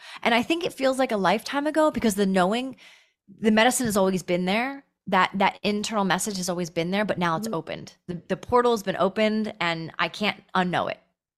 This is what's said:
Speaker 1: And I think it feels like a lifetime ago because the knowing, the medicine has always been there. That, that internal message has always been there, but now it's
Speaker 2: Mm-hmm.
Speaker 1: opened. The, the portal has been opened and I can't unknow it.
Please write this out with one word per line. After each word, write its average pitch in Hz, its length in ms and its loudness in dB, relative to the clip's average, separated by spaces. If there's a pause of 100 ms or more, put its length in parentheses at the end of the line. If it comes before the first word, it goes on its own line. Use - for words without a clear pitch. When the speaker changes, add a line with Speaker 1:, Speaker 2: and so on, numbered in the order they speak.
(220)
Speaker 1:
And 240 100 2
I 233 100 2
think 339 220 -2
it - 80 -4
feels 262 260 -2
like 262 140 0
a 226 40 0
lifetime 220 500 0
ago 311 240 2
because 220 240 0
the 196 120 2
knowing, 196 500 0 (640)
the 220 100 2
medicine 233 360 4
has 208 100 0
always 190 260 2
been 180 220 0
there. 247 400 -2 (240)
That, 185 260 4
that 196 300 0
internal 208 400 0
message 185 320 -2
has 180 120 -4
always 175 220 -4
been 170 220 -2
there, 208 120 0
but 196 140 -2
now 170 180 0
it's 156 120 -6
Speaker 2:
Mm-hmm. - 60 -6
Speaker 1:
opened. - 400 -8 (120)
The, 170 220 -8
the 185 80 -2
portal 240 360 2
has 214 120 -2
been 180 120 -4
opened 214 640 0
and 165 380 -4
I 170 100 0
can't - 320 -4 (140)
unknow 175 340 0
it. - 120 -8 (360)